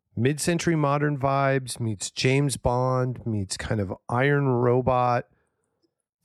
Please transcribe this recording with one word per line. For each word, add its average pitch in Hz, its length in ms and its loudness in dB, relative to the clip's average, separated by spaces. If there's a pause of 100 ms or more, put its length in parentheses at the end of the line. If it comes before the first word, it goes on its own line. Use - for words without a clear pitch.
(160)
mid-century 156 600 0
modern 147 420 0
vibes, 135 640 0
meets 113 300 -4
James 135 480 0
Bond, 127 680 -2
meets 107 320 -4
kind - 240 -4
of 95 120 -4 (140)
Iron 139 400 2
Robot, 123 760 2 (1000)